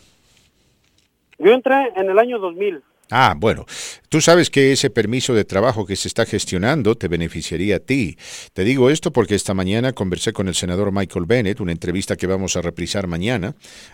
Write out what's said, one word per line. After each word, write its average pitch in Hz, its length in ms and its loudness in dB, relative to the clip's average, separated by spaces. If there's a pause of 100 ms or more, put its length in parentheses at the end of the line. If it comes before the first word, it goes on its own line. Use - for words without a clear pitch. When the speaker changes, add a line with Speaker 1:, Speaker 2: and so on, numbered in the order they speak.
(1400)
Speaker 1:
Yo 170 140 6
entré 269 440 2
en 190 120 -2
el 190 120 4
año 240 180 0
dos 180 160 -4
mil. 180 280 -6 (320)
Speaker 2:
Ah, 117 220 6
bueno, 87 300 0 (420)
tú 151 140 2
sabes 170 260 6
que 139 240 4
ese 131 160 0
permiso 120 460 0
de 101 100 4
trabajo 104 400 0
que 92 120 -4
se - 120 -6
está 113 160 -2
gestionando 107 680 0
te 95 140 -4
beneficiaría 85 680 -2
a - 20 -4
ti. 123 380 -2 (380)
Te 92 100 -2
digo 127 240 4
esto 156 240 0
porque 104 220 0
esta 98 180 -2
mañana 101 400 0
conversé 95 400 -4
con 101 160 -4
el 85 60 -2
senador 95 380 -2
Michael 92 340 -4
Bennet, 110 340 0
una 90 120 -4
entrevista 87 440 -4
que 95 100 -4
vamos 95 300 -2
a 87 60 -2
reprisar 87 460 -6
mañana 95 460 -4 (400)